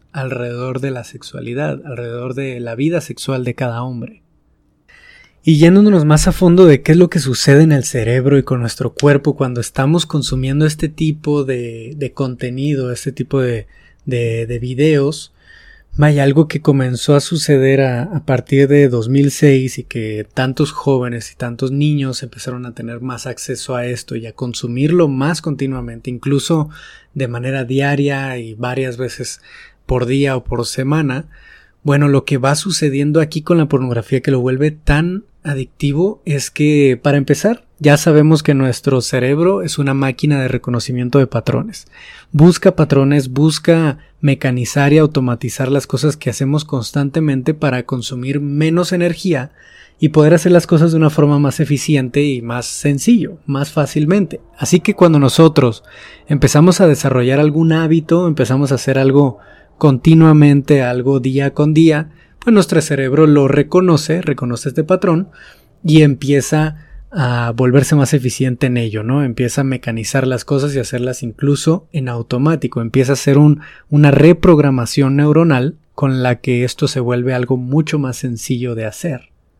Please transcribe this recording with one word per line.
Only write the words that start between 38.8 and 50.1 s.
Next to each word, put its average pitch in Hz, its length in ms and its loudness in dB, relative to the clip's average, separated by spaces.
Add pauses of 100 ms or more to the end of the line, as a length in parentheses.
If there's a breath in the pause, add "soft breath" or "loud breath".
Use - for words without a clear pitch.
cerebro 156 640 -2
es 151 160 -6
una 139 160 0
máquina 139 440 0
de 127 80 -2
reconocimiento 123 720 -4
de 131 80 4
patrones. - 640 -6 (440 loud breath)
Busca 175 440 4
patrones, 139 540 2
busca 156 680 0 (240 soft breath)
mecanizar 139 720 0
y 156 60 6
automatizar 131 720 -2
las 139 160 -2
cosas 147 280 -2
que - 140 -6
hacemos 143 340 -2
constantemente 139 920 -2
para 127 320 -2
consumir 127 520 -6
menos 160 520 -2
energía 170 600 -2 (480 soft breath)
y 151 100 2
poder 156 260 6